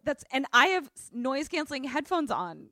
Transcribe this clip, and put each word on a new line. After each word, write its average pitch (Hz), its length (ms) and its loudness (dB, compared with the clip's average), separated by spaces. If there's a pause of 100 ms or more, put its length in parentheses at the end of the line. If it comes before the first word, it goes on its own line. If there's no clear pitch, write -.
that's, - 280 -4
and 269 200 -2
I 247 180 8
have 359 280 0
s-, - 160 -20
noise 262 340 -4
canceling 294 380 -4
headphones 285 460 -2
on 165 400 -6